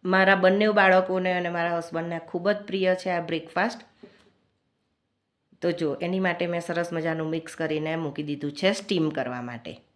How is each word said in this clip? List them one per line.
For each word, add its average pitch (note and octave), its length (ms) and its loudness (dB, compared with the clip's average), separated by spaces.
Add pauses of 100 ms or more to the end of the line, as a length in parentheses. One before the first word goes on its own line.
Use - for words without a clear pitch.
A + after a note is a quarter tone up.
મારા F#3+ 300 6
બંને F#3+ 320 4
બાળકોને F#3 640 4
અને F3+ 160 -2
મારા E3+ 280 -2
હસબન્ડને E3 420 -6
ખૂબ F3 320 -4
જ G#3 40 2
પ્રિય F#3 400 0
છે F#3 140 -6
આ F3 120 0
બ્રેકફાસ્ટ. E3 580 -4 (1800)
તો F3 100 0
જો, E3 300 -2
એની F3+ 180 -2
માટે F3+ 280 -2
મેં E3+ 140 -4
સરસ E3+ 320 -4
મજાનું D#3+ 360 -2
મિક્સ D#3+ 260 -6
કરીને D#3 400 -2
મૂકી D3+ 280 -6
દીધું D3 280 -6
છે F#3+ 200 0
સ્ટીમ E3 380 0
કરવા B2 320 -6
માટે. A#2+ 400 -12 (140)